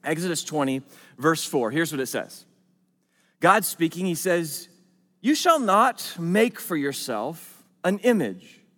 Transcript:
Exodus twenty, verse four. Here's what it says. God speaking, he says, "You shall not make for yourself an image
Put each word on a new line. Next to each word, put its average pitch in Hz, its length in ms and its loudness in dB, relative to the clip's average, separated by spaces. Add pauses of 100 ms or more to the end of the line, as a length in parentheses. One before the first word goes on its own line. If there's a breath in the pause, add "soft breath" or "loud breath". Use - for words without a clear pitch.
Exodus 165 400 -4
twenty, 135 380 -2 (380 loud breath)
verse 156 260 0
four. 120 240 -2
Here's 156 220 -2
what 139 100 -4
it 123 60 -4
says. - 380 -10 (920)
God 190 240 4
speaking, 165 440 -2
he 175 80 -2
says, 170 540 -2 (520)
"You 277 140 2
shall 320 240 4
not 226 580 2
make 185 420 2
for - 160 -6
yourself 139 880 -6 (200)
an 196 160 0
image 165 640 0 (160)